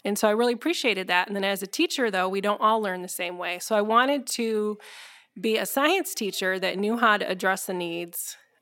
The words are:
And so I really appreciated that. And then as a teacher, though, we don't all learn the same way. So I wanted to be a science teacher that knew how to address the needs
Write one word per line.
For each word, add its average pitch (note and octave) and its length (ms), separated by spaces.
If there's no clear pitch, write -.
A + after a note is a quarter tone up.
And G3+ 120
so A3 120
I - 20
really A#3+ 220
appreciated A#3 540
that. F3+ 200
And G3+ 80
then G3 80
as G3 180
a G3 60
teacher, C#4 420
though, F#3+ 200
we G3 120
don't G#3 200
all A3 200
learn F#3 200
the F3+ 80
same F3+ 280
way. F3 220
So A3 160
I G#3 60
wanted B3+ 460
to G#3+ 500
be A3 160
a G3+ 80
science D#4 480
teacher F#3+ 460
that F#3 180
knew G#3 200
how A3 200
to F#3+ 120
address F#3+ 360
the G3 80
needs F3 640